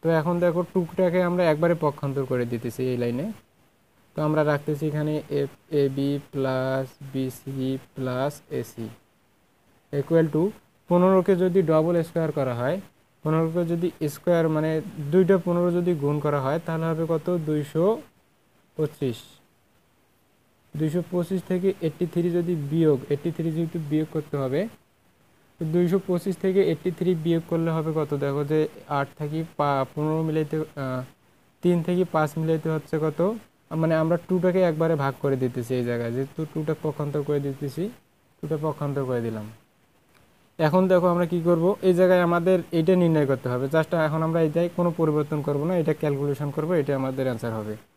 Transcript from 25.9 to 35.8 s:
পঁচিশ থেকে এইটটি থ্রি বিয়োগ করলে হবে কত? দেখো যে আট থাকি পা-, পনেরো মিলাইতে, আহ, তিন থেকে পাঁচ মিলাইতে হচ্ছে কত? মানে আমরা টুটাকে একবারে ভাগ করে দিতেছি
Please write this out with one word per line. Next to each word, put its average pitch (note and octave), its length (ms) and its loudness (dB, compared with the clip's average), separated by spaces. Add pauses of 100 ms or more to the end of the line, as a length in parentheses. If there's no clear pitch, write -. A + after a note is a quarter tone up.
পঁচিশ F3+ 280 0 (100)
থেকে F#3+ 160 4 (100)
এইটটি E3 280 -2
থ্রি F3+ 120 2 (140)
বিয়োগ E3 260 2
করলে E3 260 0
হবে D#3+ 220 -2
কত? D3 120 -2 (140)
দেখো C#3+ 200 -2
যে D3+ 140 0 (400)
আট C#3 100 -2 (100)
থাকি D#3 260 -4 (120)
পা-, C#3+ 280 2 (100)
পনেরো D#3 340 0
মিলাইতে, D#3 320 -2
আহ, C3 420 -6 (600)
তিন F3 200 4
থেকে F3+ 200 0 (120)
পাঁচ D#3 160 2 (100)
মিলাইতে D#3+ 340 0
হচ্ছে D#3 300 -4
কত? D#3 160 -2 (600)
মানে D#3+ 220 2
আমরা E3 140 2 (120)
টুটাকে F#3 320 2 (100)
একবারে D#3+ 240 2 (100)
ভাগ C3+ 180 0
করে C#3 140 2
দিতেছি B2+ 440 -2